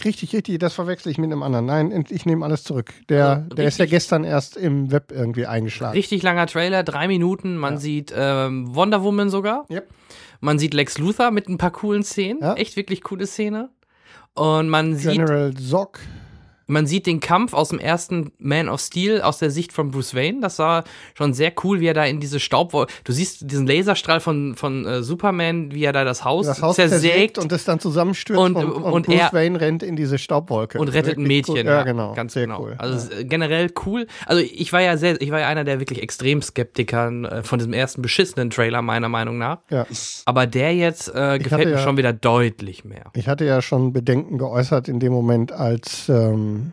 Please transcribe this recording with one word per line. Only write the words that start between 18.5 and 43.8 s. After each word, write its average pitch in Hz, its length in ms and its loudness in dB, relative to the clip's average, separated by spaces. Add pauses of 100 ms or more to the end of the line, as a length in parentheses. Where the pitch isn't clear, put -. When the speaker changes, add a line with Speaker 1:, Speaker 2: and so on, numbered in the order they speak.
Speaker 2:
of 131 120 -4
Steel 196 420 0
aus - 160 2
der 156 120 0
Sicht 170 220 -4
von 147 180 -2
Bruce 131 240 -4
Wayne. 165 260 -2
Das 190 200 -4
war 165 240 2 (300)
schon 143 200 0
sehr 156 180 2 (120)
cool, 190 160 2
wie 165 80 2
er 160 60 2
da 151 100 2
in 147 160 -2
diese 143 180 -4
Staubwolke, 143 540 0 (100)
du 127 100 -2
siehst 147 380 -4
diesen 139 160 0
Laserstrahl 165 540 2
von, 143 340 -2
von, 135 320 -4
äh, 123 160 -2
Superman, 170 720 -2
wie 147 80 -4
er 143 100 2
da 135 120 2
das 127 200 -4
Haus 156 220 2
Speaker 1:
Das 139 160 -2
Haus 170 140 2
Speaker 2:
zersägt. 175 260 6
Speaker 1:
zersägt 185 360 4
und 160 120 -2
es 175 140 -2
dann 165 160 0
zusammenstürzt 180 600 2
Speaker 2:
Und, 185 140 6
Speaker 1:
und, 156 160 0
und - 140 -4
Speaker 2:
und 170 220 2
Speaker 1:
Bruce 165 120 4
Speaker 2:
er 175 140 4
Speaker 1:
Wayne 170 280 2
rennt 160 220 0
in 180 140 -6
diese 143 200 0
Staubwolke. 127 640 -2
Speaker 2:
und 151 120 0
rettet 156 280 2
ein 143 60 -2
Speaker 1:
Wirklich 139 240 2
Speaker 2:
Mädchen, 160 80 0
Speaker 1:
cool. 120 160 2
Ja, 147 60 6
Speaker 2:
ja, 139 40 2
Speaker 1:
genau. 117 320 -2
Speaker 2:
ganz 117 200 -6
Speaker 1:
Sehr 123 120 0
Speaker 2:
genau. 110 160 -6
Speaker 1:
cool. 107 160 -10
Speaker 2:
Also 127 160 -4
Speaker 1:
Ja. 123 60 -2
Speaker 2:
es 117 80 -8
ist 120 200 -8
generell 165 440 0 (120)
cool. 226 220 -4 (200)
Also 175 140 4
ich - 320 -2
war 175 80 4
ja 175 160 4
sehr, 156 240 2
ich 143 120 -2
war 156 80 0
ja 135 80 0
einer 151 160 0
der 139 160 0
wirklich 135 200 -6
extrem 135 400 0
Skeptikern, 120 840 -2
äh, 113 180 -6
von 123 160 -2
diesem 117 140 -2
ersten 131 280 -2
beschissenen 123 500 0
Trailer, 117 300 0
meiner 117 280 0
Meinung 117 300 -4
nach. 120 200 -4 (120)
Speaker 1:
Ja. 127 160 0 (380)
Speaker 2:
Aber 127 220 4
der 131 300 2
jetzt, 170 360 0
äh, 139 260 2
Speaker 1:
Ich 147 40 -2
Speaker 2:
gefällt 151 200 2
Speaker 1:
hatte 170 80 4
Speaker 2:
mir 143 80 2
Speaker 1:
ja 139 40 2
Speaker 2:
schon 135 140 2
wieder 123 160 4
deutlich 113 720 2
mehr. 101 300 -18
Speaker 1:
Ich 107 120 -4
hatte 143 180 0
ja 135 160 4
schon 131 320 2